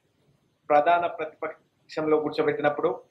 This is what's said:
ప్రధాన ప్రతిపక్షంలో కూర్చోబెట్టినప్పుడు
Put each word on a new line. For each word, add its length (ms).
ప్రధాన 380
ప్రతిపక్షంలో 1120
కూర్చోబెట్టినప్పుడు 800